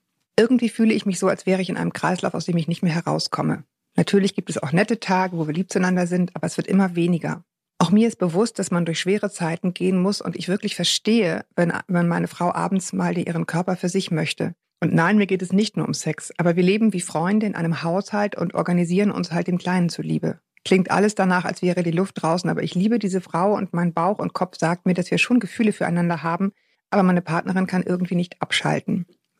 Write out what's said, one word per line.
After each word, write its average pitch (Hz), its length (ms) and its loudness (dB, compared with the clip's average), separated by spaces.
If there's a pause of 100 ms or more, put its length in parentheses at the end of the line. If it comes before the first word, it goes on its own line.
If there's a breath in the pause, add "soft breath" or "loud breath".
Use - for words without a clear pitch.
(400)
Irgendwie 233 280 4
fühle 220 260 2
ich 214 100 -2
mich 185 140 -2
so, 190 80 0
als 190 200 0
wäre 190 140 2
ich 180 80 -2
in 175 80 -4
einem 170 160 -2
Kreislauf, 180 400 -2
aus 165 120 -6
dem 170 120 -2
ich 165 120 -2
nicht 170 120 -4
mehr 165 140 0
herauskomme. 156 680 -2 (320)
Natürlich 196 400 2
gibt - 140 -8
es 156 120 -4
auch 147 80 -4
nette 214 300 0
Tage, 185 360 -2
wo 156 120 -2
wir 151 40 -2
lieb 185 160 -2
zueinander 180 380 0
sind, 180 300 -2
aber 170 100 -6
es - 100 -6
wird - 120 -6
immer 190 260 2
weniger. 170 480 0 (360)
Auch 170 120 2
mir 214 160 6
ist - 140 -2
bewusst, 185 400 0
dass 190 100 -4
man 170 140 0
durch 160 160 -4
schwere 202 320 0
Zeiten 170 420 -4
gehen 185 260 0
muss 202 200 0
und 175 160 -6
ich 175 100 -2
wirklich 202 300 -4
verstehe, 185 680 0 (120)
wenn, 170 160 2 (160)
wenn 175 180 2
meine 170 220 0
Frau 175 240 -2
abends 180 400 -2
mal 175 220 -2
die, 170 120 -4
ihren 165 200 -4
Körper 180 280 -2
für 175 140 -4
sich 180 240 -2
möchte. 165 420 -2 (240)
Und - 160 0
nein, 175 240 4
mir 202 80 4
geht 185 160 0
es 180 100 -6
nicht 208 240 2
nur 156 120 -2
um - 60 -2
Sex, - 420 -6
aber 170 180 2
wir 180 80 2
leben 214 300 4
wie 180 80 -2
Freunde 202 460 0
in 196 100 -4
einem 165 260 -2
Haushalt 202 540 -2
und 175 180 -4
organisieren 175 560 2
uns 175 220 -4
halt 175 160 -2
dem 180 100 0
Kleinen 180 300 0
zuliebe. 160 500 -4 (260)
Klingt 185 280 2
alles 208 240 2
danach, 185 300 2
als - 160 -6
wäre 180 200 0
die 170 80 0
Luft 180 320 -2
draußen, 170 260 0
aber 156 140 -2
ich 151 140 -4
liebe 214 240 2
diese 185 200 -2
Frau 190 360 0
und 196 180 -6
mein 170 180 0
Bauch 175 280 0
und 180 140 -4
Kopf - 220 -4
sagt 170 300 0
mir, 180 80 4
dass 180 160 -4
wir 175 80 0
schon 247 220 2
Gefühle 208 320 0
füreinander 175 500 -2
haben, 175 300 -2 (380)
aber 202 120 4
meine 180 200 4
Partnerin 180 440 -2
kann 180 160 -2
irgendwie 180 320 -2
nicht 175 260 -2
abschalten. - 640 -2 (360)